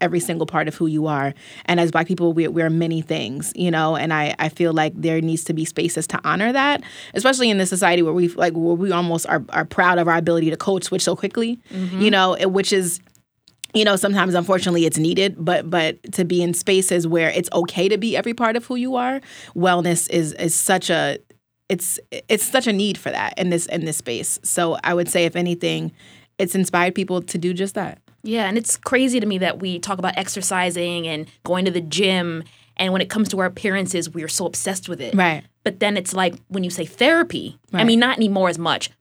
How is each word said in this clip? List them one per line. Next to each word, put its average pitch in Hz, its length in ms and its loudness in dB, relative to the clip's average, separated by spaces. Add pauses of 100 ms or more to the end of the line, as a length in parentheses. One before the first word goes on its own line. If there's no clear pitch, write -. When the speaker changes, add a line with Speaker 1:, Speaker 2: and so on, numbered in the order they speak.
Speaker 1:
every 175 180 0
single 165 260 -4
part 156 220 -2
of 151 80 -6
who 165 140 -2
you 156 180 0
are. 139 260 -2 (340)
And 175 120 2
as 170 140 2
Black 170 160 2
people, 170 240 2
we, 160 160 2
we're 160 200 0
many 165 320 0
things, 147 540 -6
you 175 160 0
know, 160 240 2
and 156 180 -2
I, 151 280 0
I 156 80 0
feel 165 240 0
like 156 240 2
there 160 240 0
needs 160 240 -2
to - 100 -4
be 160 100 -2
spaces 165 440 -2
to - 160 -4
honor 185 280 0
that, 285 300 2 (320)
especially 254 340 4
in 202 100 4
this 185 120 2
society 175 320 4
where 160 100 2
we've, 175 220 2
like, 170 200 2
where 170 200 2
we 190 160 0
almost 170 380 0
are, 156 220 0
are 160 140 0
proud 180 340 2
of 170 100 2
our 165 80 4
ability 165 340 2
to 160 60 -4
code 190 260 -2
switch 185 200 -2
so 185 120 2
quickly, 226 460 -4 (120)
Speaker 2:
Mm-hmm. 185 280 -4
Speaker 1:
you 208 100 6
know, 185 240 4
it, 190 120 0
which 190 260 2
is, 185 260 0 (760)
you 214 120 4
know, 208 100 4
sometimes, 190 400 2
unfortunately, 180 500 2
it's 156 140 2
needed, 180 400 2
but, 165 320 0
but 160 320 0 (120)
to 185 100 0
be 175 180 0
in 170 120 0
spaces 185 520 2
where 165 240 2
it's - 220 -2
okay 170 360 0
to 214 100 2
be 196 180 -2
every 226 180 -2
part 226 220 0
of 233 100 -4
who 254 80 -6
you 247 220 -4
are, 254 240 -2 (340)
wellness 175 560 2
is, 156 220 0
is 170 240 -2
such 185 340 0
a, 147 280 0 (500)
it's, - 320 -4 (100)
it's - 340 -2
such 254 220 0
a 226 60 2
need 196 260 0
for - 120 -8
that - 280 -4
in 180 120 0
this, 170 160 0
in 165 180 -4
this 156 120 -4
space. - 460 -6
So 170 400 0
I 165 100 0
would 175 160 0
say, 175 160 2
if 165 120 -2
anything, 170 560 -2 (440)
it's 190 200 -2
inspired 185 400 0
people 180 260 -2
to 175 160 -6
do 180 160 -2
just 196 220 -6
that. 180 240 -8 (240)
Speaker 2:
Yeah, 220 240 -2
and 214 100 0
it's - 180 -2
crazy 254 440 0
to 208 60 -2
me 196 120 0
that 175 220 -2
we 180 180 -4
talk 185 220 -6
about 180 180 -2
exercising 175 880 -2
and 156 220 -6 (160)
going 185 200 0
to 190 60 2
the 175 100 -2
gym, 170 600 0 (340)
and 185 160 0
when 185 100 2
it 190 60 -4
comes 214 200 0
to 190 100 -4
our 185 80 2
appearances, 185 640 -2
we 165 140 -8
are 156 40 -6
so 180 180 -2
obsessed 190 420 -6
with 175 120 -8
it. 123 140 -6
Speaker 1:
Right. 175 300 2 (180)
Speaker 2:
But 190 160 -4
then 208 180 0
it's 185 160 -6
like, 185 220 0 (140)
when 190 160 -4
you 175 60 -4
say 175 160 -6
therapy, 311 720 0 (160)
I 190 40 -2
Speaker 1:
Right. 220 100 4
Speaker 2:
mean, 226 140 6
not 254 160 2
anymore 196 320 2
as 165 100 -2
much, 160 320 -2 (100)